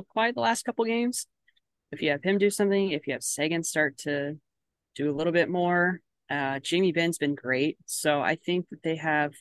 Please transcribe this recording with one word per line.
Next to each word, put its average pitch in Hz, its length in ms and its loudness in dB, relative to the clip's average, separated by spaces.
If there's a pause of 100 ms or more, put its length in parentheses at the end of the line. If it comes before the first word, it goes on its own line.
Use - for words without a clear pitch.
quiet 226 260 0
the 240 60 -4
last 226 240 0
couple 233 200 -2
games. 233 440 -2 (640)
If - 100 -10
you 156 80 2
have 143 140 -2
him 196 140 2
do 202 120 4
something, 196 400 2
if 151 160 -4
you 139 60 -2
have 123 100 -6
Seguin 160 400 -2
start 156 360 0
to 143 420 -4 (560)
do 143 140 0
a 143 40 -2
little 160 180 0
bit 165 160 2
more, 175 520 2 (280)
uh, 139 300 -2
Jamie 175 320 2
Benn's 170 280 0
been 143 180 0
great. 131 500 0
So 147 340 0
I 156 140 2
think 180 360 -2
that - 120 -16
they 160 140 -2
have, 151 440 -2